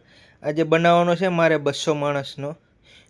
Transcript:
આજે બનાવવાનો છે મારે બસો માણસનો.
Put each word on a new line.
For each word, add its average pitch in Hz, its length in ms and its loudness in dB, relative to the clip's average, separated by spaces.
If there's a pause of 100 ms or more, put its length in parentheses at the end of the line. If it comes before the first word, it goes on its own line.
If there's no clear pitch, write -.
(420)
આજે 151 200 -2
બનાવવાનો 170 540 2
છે 185 120 0
મારે 165 280 2
બસો 147 380 -2
માણસનો. 143 600 -6 (540)